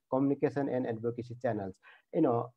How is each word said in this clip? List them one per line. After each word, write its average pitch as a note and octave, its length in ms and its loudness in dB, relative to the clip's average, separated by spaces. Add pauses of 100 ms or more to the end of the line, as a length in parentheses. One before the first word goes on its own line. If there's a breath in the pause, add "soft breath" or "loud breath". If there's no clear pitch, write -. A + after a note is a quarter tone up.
(100)
communication C#3 580 2
and B2+ 180 0
advocacy A#2 540 -6
channels. G#2 340 -4 (380 soft breath)
You E3+ 100 2
know, A#2+ 340 2